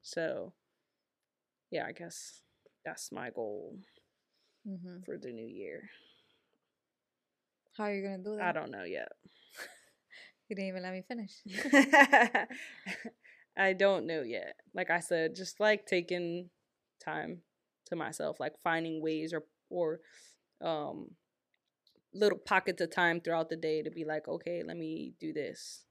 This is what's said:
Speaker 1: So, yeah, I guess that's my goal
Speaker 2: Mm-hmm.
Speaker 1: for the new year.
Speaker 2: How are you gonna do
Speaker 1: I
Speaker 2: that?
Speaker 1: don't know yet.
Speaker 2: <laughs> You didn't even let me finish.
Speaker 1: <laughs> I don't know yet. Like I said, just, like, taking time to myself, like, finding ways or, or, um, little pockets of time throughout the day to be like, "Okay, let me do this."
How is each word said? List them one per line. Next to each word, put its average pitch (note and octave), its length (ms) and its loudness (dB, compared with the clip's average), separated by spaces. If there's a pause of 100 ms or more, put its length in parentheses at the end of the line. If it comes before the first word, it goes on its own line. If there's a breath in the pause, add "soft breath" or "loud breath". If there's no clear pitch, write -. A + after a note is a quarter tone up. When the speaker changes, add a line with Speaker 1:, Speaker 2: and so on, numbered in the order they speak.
Speaker 1:
So, - 520 -6 (1160)
yeah, E3 160 -4
I - 60 -8
guess - 500 -14 (420)
that's - 280 -12
my - 180 -8
goal G#2 480 -8 (880 soft breath)
Speaker 2:
Mm-hmm. F3+ 380 -12
Speaker 1:
for - 140 -8
the B2 140 -12
new A2+ 140 -12
year. G2 440 -12 (1900 loud breath)
Speaker 2:
How G#3+ 80 -4
are G#3 100 0
you G3 80 -2
gonna G3 160 -6
do G#3 220 -6
Speaker 1:
I F3+ 120 2
Speaker 2:
that? - 0 -
Speaker 1:
don't D3+ 180 -4
know G2+ 140 -8
yet. E2+ 240 -6 (460 loud breath)
Speaker 2:
<laughs> - 140 -14 (840 loud breath)
You G#3 60 -6
didn't G3 120 -4
even F#3 140 -6
let F#3 120 -6
me F#3 80 -8
finish. A#3 420 -10
Speaker 1:
<laughs> C4+ 1040 8 (1080 loud breath)
I F#3+ 180 4
don't F#3 320 6
know D#3+ 160 -2
yet. A2+ 340 -6 (160)
Like F#3 180 -2
I F3 100 4
said, E3 340 2
just, F#3 260 -8
like, G#3 260 4
taking F3 640 -2 (540)
time E3 380 -6 (440)
to F3 100 -6
myself, - 440 -4
like, D3+ 140 -4 (100)
finding E3 380 0
ways D#3+ 320 -2
or, D3+ 100 -4 (240)
or, E3 320 -2 (640 loud breath)
um, D#3+ 540 -6 (1000)
little G3+ 240 2
pockets F#3 420 0
of E3+ 100 0
time E3+ 300 2
throughout E3 300 -2
the D#3+ 60 -4
day D#3 260 -2
to D#3 80 -6
be E3 140 -8
like, D#3 240 -4
"Okay, E3+ 340 -4
let E3+ 160 -8
me D#3+ 420 -8
do D#3+ 120 -8
this." - 580 -8